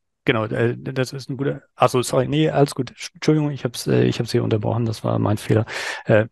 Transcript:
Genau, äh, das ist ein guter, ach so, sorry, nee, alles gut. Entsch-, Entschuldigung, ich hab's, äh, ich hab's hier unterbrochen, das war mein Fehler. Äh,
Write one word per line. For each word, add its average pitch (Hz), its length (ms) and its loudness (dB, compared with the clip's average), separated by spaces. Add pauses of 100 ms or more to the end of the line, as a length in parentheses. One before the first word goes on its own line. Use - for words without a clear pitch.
(240)
Genau, 113 200 2
äh, 117 340 0
das 131 340 -4
ist 139 180 -12
ein 135 60 -6
guter, 139 260 -4 (140)
ach 123 120 4
so, 123 140 2
sorry, 127 260 0
nee, 151 220 2
alles 143 240 2
gut. 127 160 -6
Entsch-, - 240 -16
Entschuldigung, 151 360 2
ich 139 140 -8
hab's, - 220 -6
äh, 123 180 4
ich 123 160 0
hab's 120 120 -4
hier 117 120 2
unterbrochen, 110 400 0
das 110 180 -4
war - 160 0
mein 107 200 0
Fehler. 113 260 2 (400)
Äh, 110 280 4